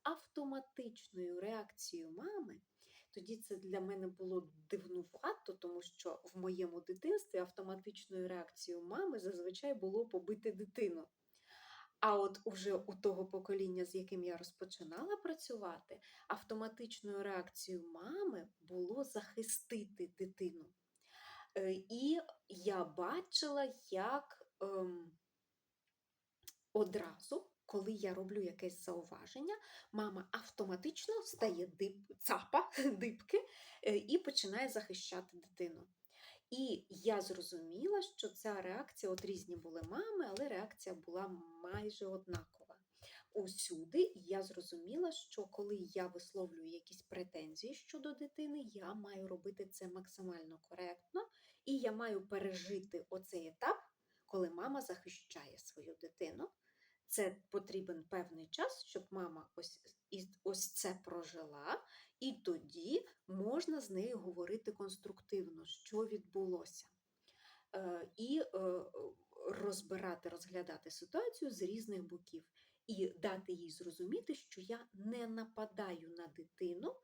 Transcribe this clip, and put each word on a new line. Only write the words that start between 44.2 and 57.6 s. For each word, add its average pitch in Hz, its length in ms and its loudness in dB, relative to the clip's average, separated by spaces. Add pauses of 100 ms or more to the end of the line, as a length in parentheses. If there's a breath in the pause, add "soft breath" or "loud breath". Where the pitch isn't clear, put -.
зрозуміла, 220 720 -2
що - 320 -6
коли 202 360 -2
я 180 260 0
висловлюю 175 640 -4
якісь - 340 -12
претензії 180 720 -6
щодо 294 400 -6
дитини, 285 600 -4
я 190 200 -6
маю 196 340 -6
робити 190 380 -4
це 190 220 -6
максимально 180 720 -6 (100)
коректно, 180 600 -4 (360 loud breath)
і 277 140 4
я 233 140 4
маю 214 340 0
пережити 190 840 0
оцей 185 380 -4
етап, - 280 4 (500 soft breath)
коли 185 240 4
мама 247 300 0
захищає - 800 -8
свою 156 420 -12
дитину. 165 480 -4 (600 soft breath)
Це 190 260 4 (140)
потрібен 190 540 -2